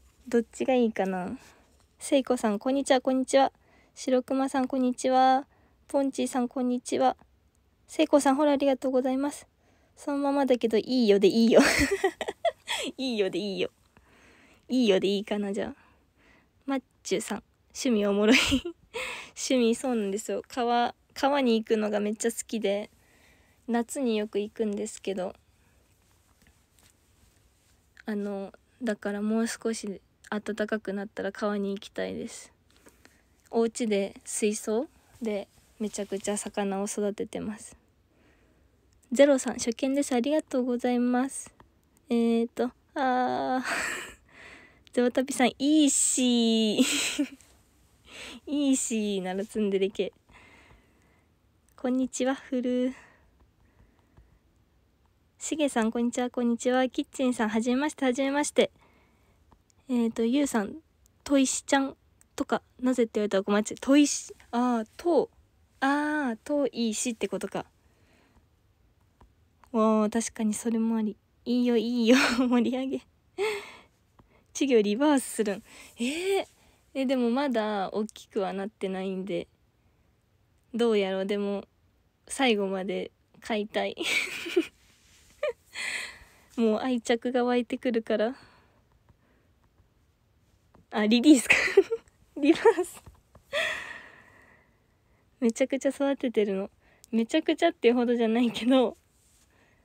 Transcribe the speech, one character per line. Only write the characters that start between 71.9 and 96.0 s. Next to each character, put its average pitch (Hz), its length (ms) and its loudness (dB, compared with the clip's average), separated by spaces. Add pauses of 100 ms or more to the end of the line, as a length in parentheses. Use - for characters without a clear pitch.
い - 20 6
よ、 254 80 8 (140)
<laughs> 247 180 2
盛 233 220 2
り 254 60 -4
上 262 100 -6
げ。 262 160 -6 (1600)
稚 262 100 4
魚 220 60 6
リ 208 160 0
バ 285 200 4
ー 247 40 2
ス - 40 -4
す - 200 -4
る 202 120 -4
ん？ 220 60 -14 (360)
え 233 60 -4
ー、 359 420 -2 (480)
え、 269 100 -2
で 262 120 0
も 240 140 2
ま 269 200 0
だ 214 420 -2
大 214 140 -4
き - 200 -18
く - 140 -6
は 185 140 -2
な 196 120 -6
っ - 40 -10
て - 180 -8
な 190 140 -6
い 190 120 -6
ん 190 120 -6
で。 170 200 -6 (1300)
ど 233 200 2
う 208 60 4
や 190 140 0
ろ 190 80 -2
う、 196 60 -4
で 202 100 -4
も、 202 280 -4 (640)
最 247 300 0
後 202 100 -2
ま 190 180 -4
で 185 260 -6 (300)
飼 226 160 -4
い 208 100 -2
た 202 180 -4
い。 202 100 -6 (1600)
<laughs> - 1000 -14
も 220 220 2
う - 20 -6
愛 254 220 -2
着 247 300 -2
が 247 120 2
湧 247 120 2
い 240 100 0
て 262 100 -6
く 247 160 -4
る 226 100 -2
か 220 140 -2
ら。 226 200 -2 (2500)
あ、 214 140 0
リ 226 160 4
リ 302 160 10
ー - 20 6
ス - 100 -2
か。 - 80 4 (400)
<laughs> - 440 -16
リ 302 140 6
バ - 60 -8
ー 370 240 4
ス。 - 180 -16 (2250)
め 226 140 0
ち - 100 -4
ゃ 262 60 2
く 269 100 -2
ち - 80 -4
ゃ 269 40 0
育 277 260 -2